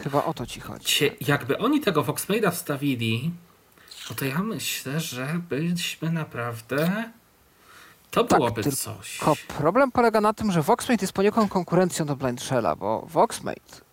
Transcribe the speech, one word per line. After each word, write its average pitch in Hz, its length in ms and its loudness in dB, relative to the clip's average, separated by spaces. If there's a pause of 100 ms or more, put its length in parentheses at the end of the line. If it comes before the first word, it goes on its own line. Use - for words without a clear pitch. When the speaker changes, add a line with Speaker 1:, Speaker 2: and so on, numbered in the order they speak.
Speaker 1:
chyba 143 200 0
o 160 100 -2
to 165 120 -8
ci - 140 -12
chodzi. - 260 -14
Speaker 2:
Cie-, - 340 0
jakby 135 380 0
oni 277 220 2
tego 160 220 2
Voxmate'a 196 480 0
wstawili, 131 800 -2 (800)
no 113 60 -12
to 139 80 -4
ja 135 180 -2
myślę, 156 580 -4
że 127 260 -6 (220)
byśmy 165 600 -2
naprawdę, 156 1000 -2 (1000)
to 233 140 2
Speaker 1:
Tak, - 140 4
Speaker 2:
byłoby 113 240 2
Speaker 1:
tylko 139 140 0
Speaker 2:
coś. - 420 -10 (400)
Speaker 1:
problem 226 340 4
polega 226 280 4
na 208 120 4
tym, 214 200 0
że 170 100 4
Voxmate 233 420 2
jest 185 80 -2
poniekąd 208 400 4
konkurencją 175 540 2
do 143 100 -2
Blind 123 260 -2
Shella, 107 340 2
bo 101 340 -2
Voxmate 160 500 0 (320)